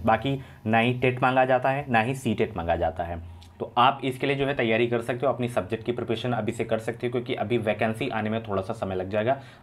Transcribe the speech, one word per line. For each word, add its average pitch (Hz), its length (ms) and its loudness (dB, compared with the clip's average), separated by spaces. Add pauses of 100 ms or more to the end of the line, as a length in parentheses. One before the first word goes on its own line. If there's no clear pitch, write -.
बाकी 127 340 2 (260)
ना 113 140 4
ही 123 160 4
टेट 127 280 0
मांगा 131 220 6
जाता 131 240 4
है, 139 200 -2
ना 113 120 4
ही 127 140 0
सी 120 180 0
टेट 101 240 0
मांगा 82 180 0
जाता 85 280 0
है, 85 180 -6 (380)
तो 113 180 -8
आप 135 260 4
इसके 131 240 -4
लिए 139 80 2
जो 139 100 0
है 139 100 0
तैयारी 120 320 2
कर 120 140 0
सकते 127 240 -4
हो, 131 80 2
अपनी 120 160 -2
सब्जेक्ट 110 360 -4
की 123 60 -2
प्रिपरेशन 120 420 -2
अभी 110 180 -2
से 113 140 -4
कर 110 140 -2
सकते 123 280 -4
हो, 120 40 -4
क्योंकि 120 240 -2
अभी 113 240 0
वैकेंसी 110 500 0
आने 107 200 -2
में 113 140 -2
थोड़ा 101 180 -2
सा 107 120 -4
समय 95 220 -4
लग 92 140 -4
जाएगा। 107 280 2 (260)